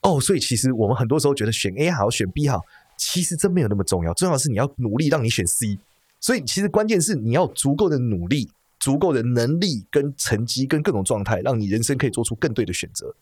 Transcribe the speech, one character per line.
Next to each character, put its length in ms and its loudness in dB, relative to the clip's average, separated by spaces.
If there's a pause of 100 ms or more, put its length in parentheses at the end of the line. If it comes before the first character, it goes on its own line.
哦， 180 4
所 160 2
以 40 0
其 160 -2
实 180 2
我 140 2
们 80 2
很 120 0
多 120 2
时 80 2
候 80 4
觉 100 -2
得 60 0
选 240 -2
A 160 2
好， 180 2
选 220 -2
B 180 0
好， 100 0 (380)
其 240 -4
实 140 -4
真 160 0
没 100 2
有 60 2
那 80 0
么 80 0
重 200 0
要， 120 0
重 100 -2
要 80 0
的 60 0
是 100 0
你 80 -2
要 100 0 (100)
努 200 -2
力 120 2
让 140 2
你 60 0
选 160 0
C。 320 -2 (420)
所 160 0
以 80 -4
其 180 -4
实 60 0
关 200 2
键 120 2
是 140 0
你 200 -2
要 120 4
足 300 0
够 120 2
的 120 2
努 280 -2
力、 220 0 (300)
足 180 0
够 160 2
的 80 2
能 380 2
力 320 -2
跟 260 2
成 260 -2
绩 220 -2
跟 160 0
各 100 0
种 120 0
状 200 0
态， 180 0
让 180 0
你 80 0
人 160 0
生 120 0
可 120 0
以 20 2
做 140 -2
出 120 -2
更 180 -2
对 120 0
的 80 -6
选 200 -6
择 280 -10